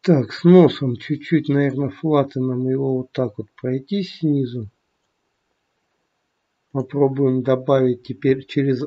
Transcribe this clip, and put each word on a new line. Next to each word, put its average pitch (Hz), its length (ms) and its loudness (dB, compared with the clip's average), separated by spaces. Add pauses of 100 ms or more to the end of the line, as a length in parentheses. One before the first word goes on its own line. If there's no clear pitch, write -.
Так, 143 280 2
с - 100 -16
носом 151 540 6
чуть-чуть, 147 520 -4
наверное, 139 400 0
флатеном 131 800 -2
его 135 280 -2
вот 127 140 -8
так 123 280 -6
вот 107 80 -10 (120)
пройти 135 440 -4
снизу. 131 680 -4 (2000)
Попробуем 135 720 0
добавить 131 640 0
теперь 135 420 -2
через 135 420 -2